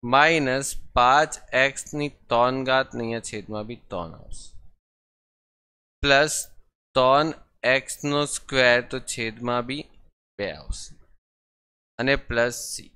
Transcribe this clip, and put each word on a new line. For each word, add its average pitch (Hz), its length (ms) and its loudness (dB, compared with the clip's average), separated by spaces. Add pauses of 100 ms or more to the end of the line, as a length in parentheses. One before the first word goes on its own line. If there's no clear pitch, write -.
માઇનસ 139 640 2 (260)
પાંચ 139 380 4 (320)
એક્સ 139 200 -2 (100)
ની 147 180 -4 (180)
ત્રણ 127 400 2
ઘાત 131 240 0
ને 120 100 -6
અહીંયા 113 260 -6
છેદમાં 107 400 -10
બી 120 120 -14 (100)
ત્રણ 85 280 -8
આવશે. - 260 -12 (1600)
પ્લસ 143 320 4 (600)
ત્રણ 135 380 4 (300)
એક્સ 131 400 0
નો 143 220 0
સ્ક્વેર 127 520 2 (140)
તો 135 60 -6 (160)
છેદમાં 120 520 -4
બી 139 180 -8 (560)
બે 101 120 -4
આવશે. - 400 -12 (1080)
અને 131 160 0
પ્લસ 120 400 -2 (200)
સી. - 200 -16